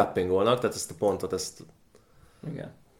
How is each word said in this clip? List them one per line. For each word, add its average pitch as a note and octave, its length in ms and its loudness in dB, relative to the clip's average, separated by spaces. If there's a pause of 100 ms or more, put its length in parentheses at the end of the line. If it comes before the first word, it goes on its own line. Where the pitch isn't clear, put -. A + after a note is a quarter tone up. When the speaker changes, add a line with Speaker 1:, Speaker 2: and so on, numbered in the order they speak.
Speaker 1:
cuppingolnak, G2 560 2
tehát - 160 -2
ezt - 140 -8
a - 80 -16
pontot, F#2+ 340 0
ezt - 300 -8 (880)
Speaker 2:
Igen. - 220 -10 (280)